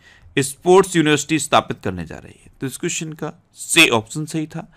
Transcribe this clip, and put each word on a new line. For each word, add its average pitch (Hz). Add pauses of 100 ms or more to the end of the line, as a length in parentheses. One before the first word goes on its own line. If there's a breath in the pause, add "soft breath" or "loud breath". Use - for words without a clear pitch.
(360 soft breath)
स्पोर्ट्स 180
यूनिवर्सिटी 151
स्थापित 123
करने 92
जा 76
रही -
है। - (100)
तो 139
इस 131
क्वेश्चन 160
का 151 (240)
सी -
ऑप्शन 120
सही 156
था - (100)